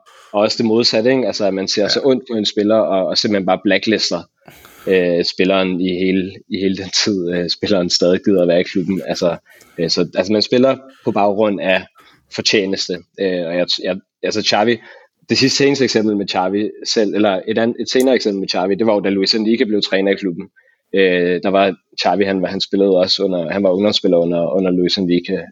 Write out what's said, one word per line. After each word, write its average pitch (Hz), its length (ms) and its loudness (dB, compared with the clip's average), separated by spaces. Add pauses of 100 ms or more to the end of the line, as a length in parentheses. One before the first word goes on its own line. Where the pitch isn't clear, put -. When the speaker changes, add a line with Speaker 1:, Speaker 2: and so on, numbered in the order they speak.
(320)
Speaker 1:
og 104 100 0
også 107 160 0
det 120 80 -2
modsatte, 113 460 2
ikke? 127 160 0
Altså, 101 180 -4
at 95 80 0
man 95 140 -4
ser - 140 -2
Speaker 2:
Ja. 98 80 0
Speaker 1:
så 110 140 0
ondt 131 280 2
på 113 60 -2
en 107 80 -2
spiller, 107 300 0
og, 92 320 2
og 80 100 -4
simpelthen 101 280 0
bare 95 180 2
blacklister, 98 580 0 (680)
øh, 87 380 2
spilleren 92 560 0
i 92 120 -2
hele, 95 380 0 (180)
i 98 100 -4
hele 95 180 0
den 92 120 -10
tid, 90 440 -2
øh, 87 160 -2
spilleren 90 400 0
stadig 92 360 2
gider 98 160 4
at 87 60 2
være 87 120 4
i 90 40 2
klubben. 92 420 -4
Altså, 85 320 -2 (400)
øh, 82 120 -2
så, 85 260 0
altså, 95 180 0
man 107 80 2
spiller 127 360 2 (280)
på 123 60 -2
baggrund 101 500 0
af 92 240 0 (500)
fortjeneste, 95 580 -2 (260)
øh, 92 260 -2
og 82 100 -4
jeg, 87 120 0 (160)
jeg, 92 140 -2 (260)
altså, 104 180 -2
Xavi, 110 360 2 (520)
det 117 80 0
sidste, 131 200 0
seneste 139 260 2
eksempel 107 340 0
med 98 100 -4
Xavi 98 420 -2 (160)
selv, 101 300 0
eller 101 320 2
et 110 100 -2
andet, 117 220 0
et 113 100 -6
senere 131 260 2
eksempel 104 240 -2
med 92 100 -6
Xavi, 95 260 0
det 110 120 0
var 110 60 4
jo, 104 60 2
da 98 100 -2
Luis 98 240 0
Enrique 113 320 0
blev 104 160 0
træner 98 300 0
i 98 40 2
klubben. 95 340 -6 (460)
Øh, 90 480 2
der 101 60 0
var 95 260 2 (280)
Xavi, 95 200 2
han 98 180 -2
var, 90 60 -2
han 95 140 -4
spillede 98 360 2
også 92 260 0
under, 90 260 -2
han 98 140 -2
var 95 80 4
ungdomsspiller 98 460 2
under, 85 380 0
under 95 160 0
Luis 90 260 0
Enrique, 87 540 -2